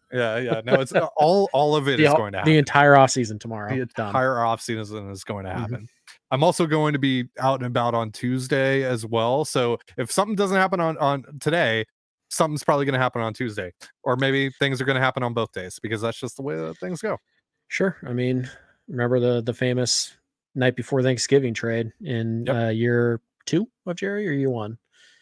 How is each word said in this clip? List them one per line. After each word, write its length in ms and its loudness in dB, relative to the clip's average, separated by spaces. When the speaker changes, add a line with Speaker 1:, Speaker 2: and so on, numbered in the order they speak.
Speaker 1:
Yeah, 260 0
yeah. 260 -2
No, 160 0
it's, 120 -4
Speaker 2:
<laughs> 240 -2
Speaker 1:
all, 360 4
all 240 2
of 120 0
it 100 0
Speaker 2:
The 60 4
Speaker 1:
is 60 6
Speaker 2:
al-, 60 4
Speaker 1:
going 160 0
to 40 -4
Speaker 2:
the 40 -4
Speaker 1:
happen. 140 2
Speaker 2:
entire 420 6
off 140 8
season 280 -4
tomorrow. 360 -10
Speaker 1:
The 120 -4
Speaker 2:
Done. 220 -6
Speaker 1:
entire 320 0
off 200 0
season 500 -8
is 140 -14
going 200 -8
to 60 -8
Speaker 2:
Mm-hmm. 100 -6
Speaker 1:
happen. 280 -8
I'm 120 2
also 220 4
going 260 2
to 60 0
be 260 0
out 200 2
and 60 -6
about 280 0
on 180 -2
Tuesday 720 0
as 200 -4
well. 400 0
So 340 0
if 160 -6
something 240 0
doesn't 200 0
happen 240 2
on, 180 0
on 260 0
today, 440 2
something's 320 0
probably 240 2
gonna 120 0
happen 220 0
on 140 -4
Tuesday, 380 -8
or 100 2
maybe 360 0
things 200 0
are 40 -2
gonna 160 0
happen 240 0
on 100 -2
both 160 -2
days 320 -12
because 180 -4
that's 200 -4
just 160 -10
the 60 -12
way 140 -6
that 220 -8
things 240 -8
go. 160 -4
Speaker 2:
Sure. 300 -2
I 60 -6
mean, 360 0
remember 320 0
the, 240 2
the 100 -2
famous 640 -2
night 220 2
before 260 0
Thanksgiving 520 2
trade 460 -4
in, 460 -4
Speaker 1:
Yep. 100 0
Speaker 2:
uh, 120 0
year 520 2
two 200 0
of 100 -6
Jerry 320 -4
or 40 -2
year 180 0
one? 280 -6